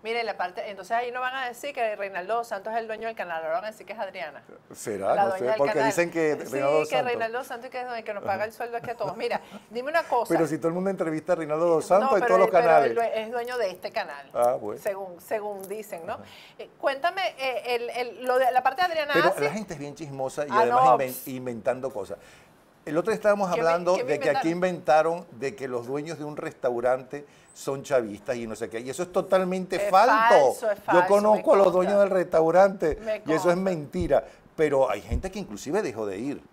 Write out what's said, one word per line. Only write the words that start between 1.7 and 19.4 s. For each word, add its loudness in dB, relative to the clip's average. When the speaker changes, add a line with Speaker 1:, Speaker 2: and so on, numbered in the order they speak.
Speaker 1:
que -2
Reinaldo -4
Santos -8
es -2
el -8
dueño -8
del -8
canal, -6
ahora -4
van -4
a -8
decir -14
que -14
es -12
Adriana. -10
Speaker 2:
¿Será? -2
Speaker 1:
La 2
Speaker 2:
No 2
Speaker 1:
dueña -2
Speaker 2:
sé, -4
Speaker 1:
del 2
Speaker 2:
porque 2
Speaker 1:
canal. 2
Speaker 2:
dicen 0
que 0
Speaker 1:
Sí, -10
Speaker 2:
Reinaldo 2
Speaker 1:
que 0
Speaker 2:
Santos. 0
Speaker 1:
Reinaldo -4
Santos -14
que -8
es -10
el -8
que -10
nos -10
paga -2
el -6
sueldo -10
aquí -8
a -8
todos. -6
Mira, -4
dime -6
una 2
cosa. 0
Speaker 2:
Pero 4
si -4
todo -2
el 0
mundo -2
entrevista -2
a 6
Reinaldo -2
dos 4
Speaker 1:
No, 8
Speaker 2:
Santos 4
en 2
Speaker 1:
pero 2
Speaker 2:
todos 6
los 8
Speaker 1:
él, -2
pero 6
Speaker 2:
canales. 6
Speaker 1:
él -2
due-, 0
es -4
dueño -4
de 0
este -10
canal. -8
Speaker 2:
Ah, 2
bueno. -8
Speaker 1:
Según, -8
según -8
dicen, -12
¿no? -8
Speaker 2:
Ajá. -16
Speaker 1:
Eh, -16
cuéntame, -2
eh, -4
el, -2
el, -8
lo 0
de 2
la 4
parte 0
de 4
Adriana -2
Speaker 2:
Pero 4
Speaker 1:
Asi. -2